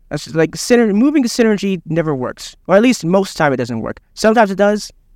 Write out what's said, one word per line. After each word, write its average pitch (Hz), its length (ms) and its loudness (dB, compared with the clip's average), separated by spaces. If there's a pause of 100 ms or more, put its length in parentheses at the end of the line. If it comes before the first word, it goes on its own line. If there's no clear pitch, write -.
That's 147 160 -8
just, 151 120 -10
like, 160 160 0
syner-, 226 420 0
moving 277 300 2
synergy 202 640 0
never 160 280 -2
works, - 400 -10 (120)
or 185 100 4
at 208 60 6
least 247 220 2
most 190 260 0
of - 40 -18
the - 40 -10
time 151 160 2
it - 20 -2
doesn't 120 240 -6
work. 113 200 -10 (120)
Sometimes 220 380 2
it 190 60 -4
does. 202 360 0 (240)